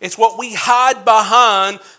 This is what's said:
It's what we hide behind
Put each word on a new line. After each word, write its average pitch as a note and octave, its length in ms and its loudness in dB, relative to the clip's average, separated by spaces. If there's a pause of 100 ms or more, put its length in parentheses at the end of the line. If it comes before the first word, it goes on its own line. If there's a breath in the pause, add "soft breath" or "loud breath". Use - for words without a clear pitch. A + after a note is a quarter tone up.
It's F3+ 160 -10
what A3 220 0
we A#3+ 160 -10
hide B3 500 0
behind G#3 760 2 (180 loud breath)